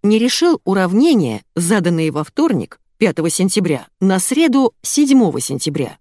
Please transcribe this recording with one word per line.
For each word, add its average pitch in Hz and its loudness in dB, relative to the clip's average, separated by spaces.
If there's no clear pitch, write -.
Не 214 2
решил 294 0
уравнения, 190 0
заданные 170 0
во 147 -4
вторник, 262 -4
пятого 170 0
сентября, 170 -2
на 185 0
среду, 262 0
седьмого 262 2
сентября. 139 -6